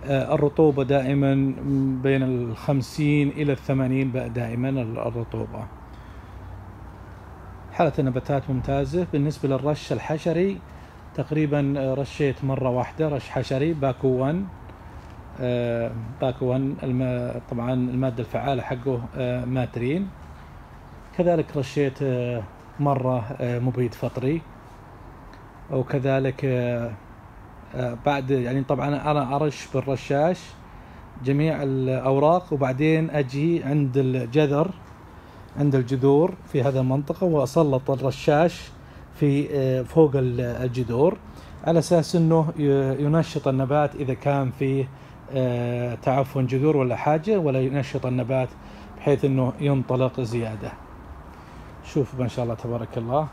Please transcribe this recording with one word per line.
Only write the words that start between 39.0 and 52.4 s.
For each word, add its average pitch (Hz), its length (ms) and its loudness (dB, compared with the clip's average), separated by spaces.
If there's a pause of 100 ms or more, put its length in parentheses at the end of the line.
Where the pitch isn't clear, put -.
في، 143 380 2
آه، 131 300 2
فوق 156 320 6
ال-، 127 260 2
الجذور 123 760 0 (480)
على 165 140 4
أساس 165 380 2
إنه 165 420 6
ي-، 139 460 2
ينشط 151 440 2
النبات 135 460 2
إذا 131 200 -2
كان 139 360 0
فيه، 135 380 0 (440)
آه، 120 640 0
تعفن 135 520 0
جذور 135 300 4
ولا 127 200 2
حاجة، 160 420 2
ولا 139 220 2
ينشط 131 460 -2
النبات 127 420 0 (500)
بحيث 143 260 2
إنه 131 360 2
ينطلق 131 600 2
زيادة. 113 520 -4 (1120)
شوف 131 360 -2
ما 123 80 0
شاء 123 160 -4